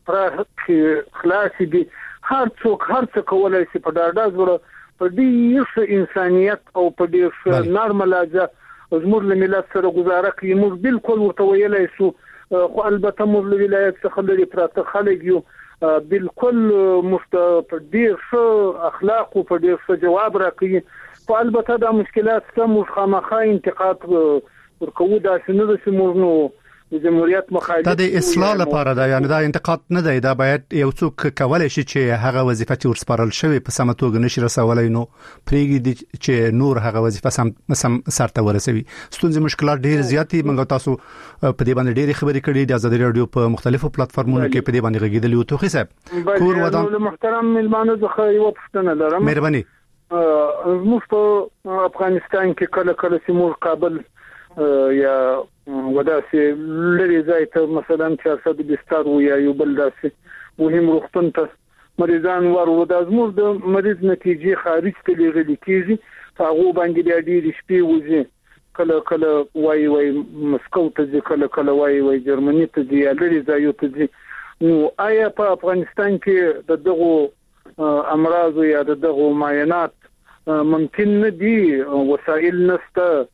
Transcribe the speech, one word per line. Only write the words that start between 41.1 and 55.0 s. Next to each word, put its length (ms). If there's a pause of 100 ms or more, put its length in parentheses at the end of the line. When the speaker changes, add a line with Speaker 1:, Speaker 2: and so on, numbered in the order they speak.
Speaker 2:
په 140
دې 120
باندې 180
ډېرې 180
خبرې 280
کړې 240
دي. 100
ازادي 240
راډیو 280
په 220
مختلفو 400
پلاتفورمونو 520
Speaker 1:
بله. 120
Speaker 2:
کې 80
په 120
دې 80
باندې 180
غږېدلي 360
وو. 80
توخی 260
صاحب، 180 (260)
Speaker 1:
بله، 260
Speaker 2:
کور 160
Speaker 1:
نو 100
Speaker 2:
ودان. 200
Speaker 1:
له 140
محترم 560
میلمانه 420
څخه 240
یوه 300
پوښتنه 500
لرم. 240
Speaker 2:
مهرباني. 400 (480)
Speaker 1:
آه، 380 (160)
زموږ 440
په 400 (160)
افغانستان 880
کې 120
کله 280
کله 240
چې 140
موږ 300
کابل، 380
آه، 960
یا، 260